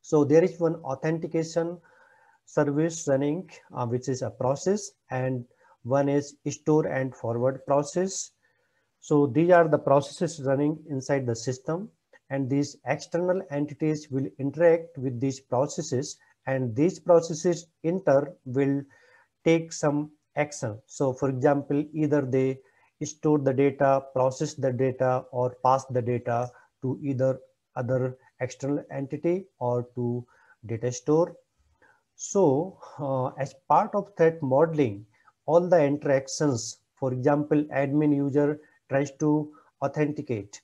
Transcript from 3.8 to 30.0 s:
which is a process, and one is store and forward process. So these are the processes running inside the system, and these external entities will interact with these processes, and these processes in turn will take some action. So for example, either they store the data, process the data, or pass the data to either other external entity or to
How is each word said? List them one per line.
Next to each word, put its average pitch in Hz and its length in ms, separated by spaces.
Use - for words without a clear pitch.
which 123 220
is 131 140
a 110 80
process, 139 600
and 127 340
one 139 240
is 143 280
store 151 380
and 131 280
forward 120 520
process. 147 640
So 147 260
these 156 240
are 170 180
the 151 100
processes 143 680
running 143 440
inside 135 380
the 117 100
system, 160 520
and 139 180
these 143 380
external 180 640
entities 147 600
will 135 160
interact 165 600
with 127 220
these 135 180
processes, 143 760
and 131 280
these 165 240
processes 170 680
in 180 200
turn 139 300
will 139 380
take 165 280
some 151 380
action. 139 520
So 135 260
for 135 160
example, 143 640
either 147 300
they 131 360
store 151 340
the 135 140
data, 135 500
process 131 400
the 131 180
data, 127 580
or 123 340
pass 131 220
the 123 160
data 120 480
to 135 200
either 131 360
other 127 400
external 135 500
entity 151 540
or 123 360
to 120 320